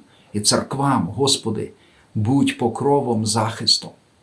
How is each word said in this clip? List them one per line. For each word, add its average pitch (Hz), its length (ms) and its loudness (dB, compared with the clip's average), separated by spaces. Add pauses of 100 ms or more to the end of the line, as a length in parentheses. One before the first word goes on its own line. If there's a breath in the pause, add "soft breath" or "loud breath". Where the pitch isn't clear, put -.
(320 soft breath)
і 104 80 -4
церквам. 131 760 0
Господи, 107 540 -2 (440 soft breath)
будь 127 440 2
покровом, 123 680 0
захистом, 107 640 0 (320)